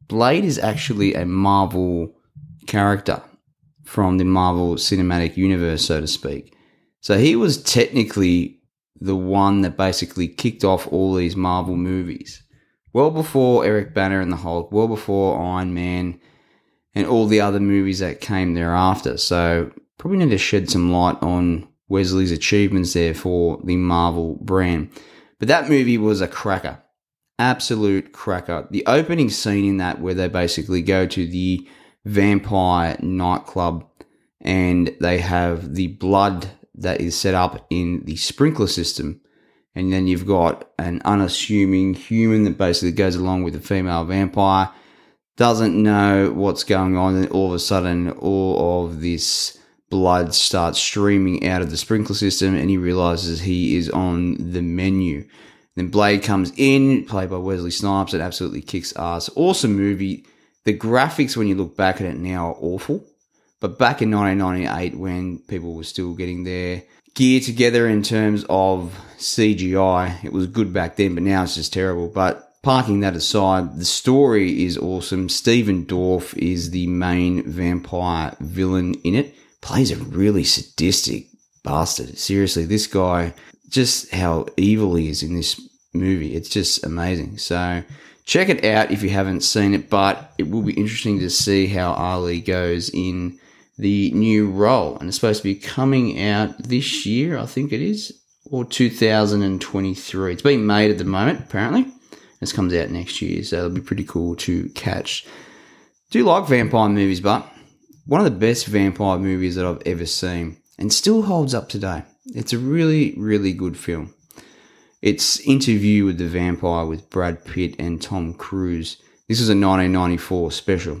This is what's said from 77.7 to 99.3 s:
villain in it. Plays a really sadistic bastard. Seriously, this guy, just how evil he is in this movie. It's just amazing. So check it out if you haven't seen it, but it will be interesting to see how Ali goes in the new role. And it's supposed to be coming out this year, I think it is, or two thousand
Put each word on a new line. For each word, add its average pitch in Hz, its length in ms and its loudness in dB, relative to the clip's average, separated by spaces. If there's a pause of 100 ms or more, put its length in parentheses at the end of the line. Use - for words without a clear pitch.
villain 90 640 -2
in 87 140 2
it. - 180 -2 (260)
Plays - 300 0
a 95 60 -4
really 95 480 0
sadistic - 800 -2 (360)
bastard. 71 540 -4
Seriously, 95 480 0
this 104 220 -2
guy, 90 480 0 (340)
just - 420 0
how 85 360 0 (100)
evil 101 380 2
he 80 160 0
is 76 120 -6
in 80 120 -6
this - 260 -4 (320)
movie. 90 420 -2
It's 82 140 -8
just - 340 -2
amazing. 85 540 -4
So 87 460 -4 (420)
check 185 240 2
it 165 160 0
out 107 260 4
if 104 120 0
you 95 80 0
haven't 95 320 0
seen 101 320 2
it, - 160 -4
but 98 480 0
it - 100 -2
will 107 140 -2
be - 100 -2
interesting 104 460 -2
to 92 100 -2
see 98 380 2
how 90 260 0
Ali 87 480 -2
goes 87 480 -2
in 90 500 -4 (380)
the 101 360 2
new 107 380 4
role. 101 460 2
And 85 120 -10
it's 92 80 -6
supposed 107 260 0
to 98 60 -2
be 98 80 -2
coming 131 640 0
out 104 400 0
this 123 420 -2
year, 139 320 0
I 113 80 -6
think 139 280 -4
it 123 100 -4
is, 208 360 -4 (320)
or 123 140 -4
two 120 240 2
thousand 107 540 2